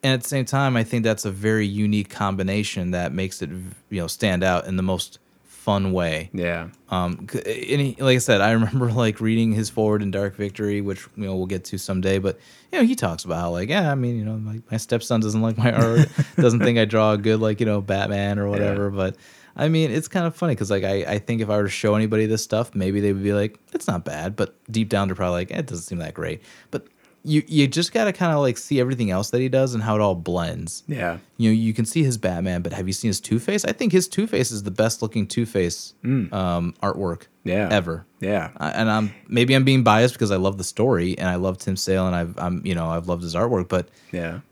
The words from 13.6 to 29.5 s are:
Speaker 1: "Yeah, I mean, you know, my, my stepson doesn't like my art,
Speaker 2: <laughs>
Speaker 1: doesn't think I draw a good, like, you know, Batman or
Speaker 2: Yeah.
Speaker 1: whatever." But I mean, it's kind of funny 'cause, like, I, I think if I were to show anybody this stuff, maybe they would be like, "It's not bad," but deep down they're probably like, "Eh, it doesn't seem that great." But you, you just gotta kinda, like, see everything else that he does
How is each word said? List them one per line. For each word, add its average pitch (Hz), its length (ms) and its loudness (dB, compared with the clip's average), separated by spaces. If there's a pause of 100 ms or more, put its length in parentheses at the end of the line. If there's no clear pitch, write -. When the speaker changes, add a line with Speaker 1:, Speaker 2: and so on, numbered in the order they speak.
Speaker 1:
"Yeah, 170 200 2
I 139 40 0
mean, 123 220 -2
you 107 100 -4
know, 110 100 -4
my, 110 240 -6 (100)
my 113 60 -2
stepson 117 440 0
doesn't 110 220 0
like 113 160 0
my 117 140 4
art, 120 360 6 (140)
Speaker 2:
<laughs> - 140 -2
Speaker 1:
doesn't 120 240 6
think 120 180 4
I 110 60 6
draw 107 280 4
a 104 60 2
good, 110 220 2
like, 107 200 0
you 113 60 2
know, 104 140 2
Batman 101 580 0
or 101 60 0
Speaker 2:
Yeah. 101 60 0
Speaker 1:
whatever." 101 400 0
But 98 260 -2 (400)
I 151 120 0
mean, 160 220 2
it's 156 180 -2
kind 180 180 -2
of 165 100 -4
funny 160 180 0
'cause, 98 160 -4
like, 98 140 0
I, 98 220 0
I 104 120 -2
think 113 240 -2
if 107 80 -4
I 104 60 2
were 104 80 2
to 98 40 0
show 104 280 2
anybody 110 300 2
this 107 180 0
stuff, 110 320 -2
maybe 98 240 0
they 101 120 2
would 98 120 -2
be 101 100 2
like, 104 240 0 (160)
"It's - 140 -4
not 87 180 -4
bad," 82 300 -6
but - 180 -2 (160)
deep 110 180 0
down 101 200 0
they're 90 80 -4
probably 90 240 0
like, 87 100 -6
"Eh, - 80 -6
it 156 80 -4
doesn't 85 180 -10
seem 90 140 -8
that 80 160 -8
great." 78 260 -8 (300)
But - 160 -8 (380)
you, 151 240 2
you 147 180 4
just 151 260 -2
gotta 214 200 2
kinda, 165 260 2
like, 131 180 2
see - 220 -2
everything 123 320 0
else 92 200 -2
that 123 100 0
he 131 80 0
does 131 260 2